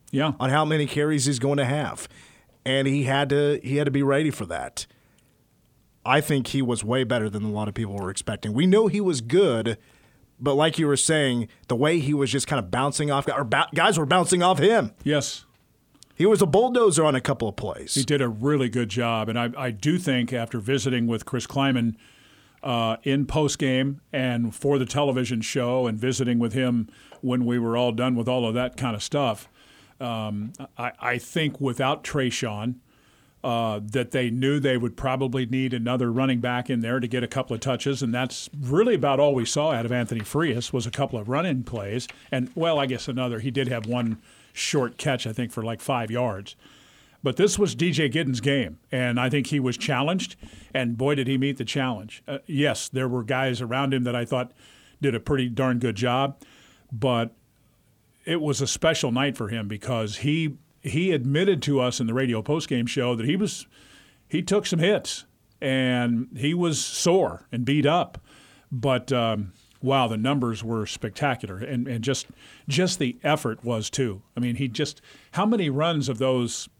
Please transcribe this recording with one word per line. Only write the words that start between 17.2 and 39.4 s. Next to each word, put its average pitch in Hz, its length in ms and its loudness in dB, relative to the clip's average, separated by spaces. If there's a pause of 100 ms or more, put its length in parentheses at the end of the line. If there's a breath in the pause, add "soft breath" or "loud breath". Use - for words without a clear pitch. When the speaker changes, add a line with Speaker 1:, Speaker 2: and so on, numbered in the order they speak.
Speaker 2:
couple 117 280 -2
of - 80 -8
plays. - 380 -6
Speaker 1:
He 139 80 2
did 143 180 2
a 123 80 2
really 127 400 0
good 120 200 -2
job, 113 380 0
and 113 100 -2
I, 120 200 0
I 131 140 -4
do 147 280 0
think 127 320 0
after 120 280 -4
visiting 123 460 0
with 117 200 -2
Chris 120 200 -4
Klieman, 127 500 0 (680 soft breath)
uh, 117 400 0
in 139 220 2
postgame 139 760 0 (120)
and 120 440 -2
for 143 240 2
the 127 60 0
television 127 560 0
show 127 440 0
and 107 140 -2
visiting 123 400 0
with 117 140 0
him 120 360 0 (320 loud breath)
when 127 240 0
we 120 140 0
were 117 180 0
all 123 140 2
done 123 240 0
with 117 120 0
all 127 200 0
of 110 60 0
that 123 240 -2
kind 123 180 -2
of 98 80 -8
stuff, 131 460 -2 (500 soft breath)
um, 110 540 -6 (240)
I, 123 220 -6
I 123 180 0
think 151 420 -4
without 127 440 0
Treshaun, 123 720 -2 (680 soft breath)
uh, 117 380 0
that 120 300 -2
they 127 180 0
knew 131 300 2
they 131 180 2
would 117 200 -2
probably 131 480 -2
need 127 280 -2
another 120 380 0
running 127 300 2
back 123 280 -2
in 123 120 0
there 117 180 -2
to 120 80 -2
get 120 160 -2
a 117 40 -4
couple 131 260 -4
of 113 80 -4
touches, 135 400 -2
and 120 120 -2
that's 127 360 -4 (100)
really 175 360 4
about 139 240 2
all 147 140 6
we 120 120 2